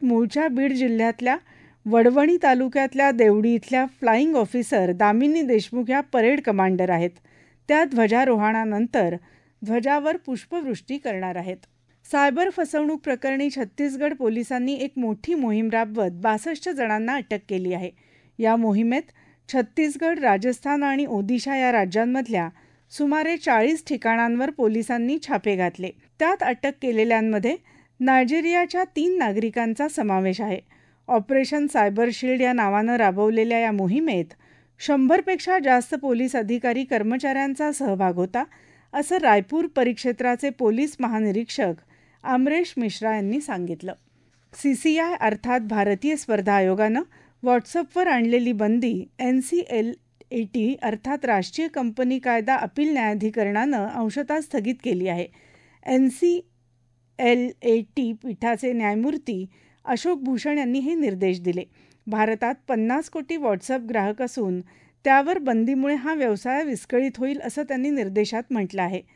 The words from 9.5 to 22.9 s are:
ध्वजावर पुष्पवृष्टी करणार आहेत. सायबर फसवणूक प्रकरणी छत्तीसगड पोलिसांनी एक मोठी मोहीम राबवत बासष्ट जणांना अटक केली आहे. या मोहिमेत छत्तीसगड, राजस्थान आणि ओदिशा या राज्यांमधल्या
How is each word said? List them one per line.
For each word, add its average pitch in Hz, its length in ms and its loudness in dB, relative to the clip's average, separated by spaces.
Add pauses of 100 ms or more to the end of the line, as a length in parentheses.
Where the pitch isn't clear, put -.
ध्वजावर 277 520 0
पुष्पवृष्टी 277 840 -6
करणार 185 380 -6
आहेत. 180 200 -8 (560)
सायबर 285 380 2
फसवणूक 302 500 -2
प्रकरणी 269 500 -4
छत्तीसगड 277 640 -4
पोलिसांनी 247 600 -2
एक 269 220 -4
मोठी 233 380 -2
मोहीम 226 380 0
राबवत 220 400 0
बासष्ट 220 560 -2
जणांना 233 460 -2
अटक 226 240 -6 (100)
केली 185 240 -4
आहे. 180 180 -6 (480)
या 226 180 2
मोहिमेत 226 460 2 (500)
छत्तीसगड, 302 680 0
राजस्थान 254 640 0
आणि 277 240 0
ओदिशा 247 500 -2
या 254 160 2
राज्यांमधल्या 220 760 0 (420)